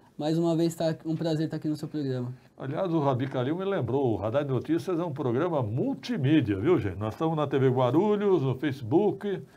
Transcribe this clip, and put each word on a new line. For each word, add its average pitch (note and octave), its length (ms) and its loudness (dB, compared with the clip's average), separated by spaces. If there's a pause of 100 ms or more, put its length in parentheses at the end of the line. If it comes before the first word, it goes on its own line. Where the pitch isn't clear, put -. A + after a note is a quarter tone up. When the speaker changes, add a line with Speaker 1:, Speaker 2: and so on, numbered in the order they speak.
(180)
Speaker 1:
Mais D3+ 200 0
uma E3+ 200 2
vez, E3 180 2
tá D#3+ 180 0 (120)
um D#3+ 100 -2
prazer D#3+ 320 0
tá D#3 80 -6
aqui D3+ 140 -4
no D3+ 80 -2
seu D#3 100 -8
programa. C3 460 -4 (240)
Speaker 2:
Aliás, D#3+ 360 -4
o E3 60 2
Rabi C#3 300 2
Calil C3+ 260 -2
me F#3+ 80 -6
lembrou, C#3 480 0
o G2+ 60 0
Radar A2+ 260 0
de C#3 80 -4
Notícias D#3+ 480 -2
é E3+ 60 -2
um D#3+ 80 -6
programa C#3 500 0
multimídia, C#3 960 0
viu, D#3 180 4
gente? G2 200 -2
Nós G#2+ 160 -4
estamos D#3+ 240 -2
na D3+ 100 0
T C#3+ 100 0
V C3 120 4
Guarulhos, F3 720 4
no C3 140 0
Facebook, D#3+ 840 0 (160)